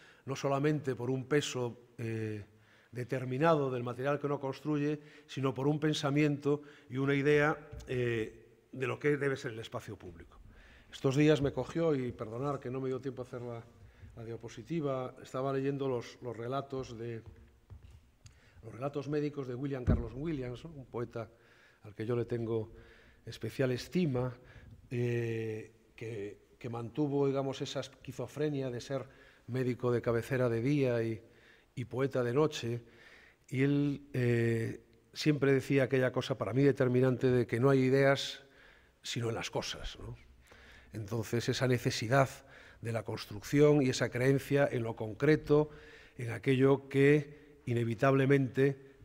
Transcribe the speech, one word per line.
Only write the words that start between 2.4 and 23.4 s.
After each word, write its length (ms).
determinado 800
del 120
material 360
que 60
uno 140
construye, 600
sino 280
por 140
un 120
pensamiento 800
y 80
una 180
idea, 420
eh, 840
de 160
lo 120
que 180
debe 180
ser 160
el 80
espacio 380
público. 420
Estos 240
días 260
me 100
cogió, 440
y 160
perdonar 480
que 100
no 100
me 80
dio 140
tiempo 200
a 40
hacer 160
la, 220
la 80
diapositiva, 1000
estaba 300
leyendo 360
los, 340
los 140
relatos 600
de, 240
los 100
relatos 340
médicos 400
de 80
William 280
Carlos 320
Williams, 480
¿no? 80
Un 140
poeta 440
al 120
que 100
yo 100
le 100
tengo 460
especial 460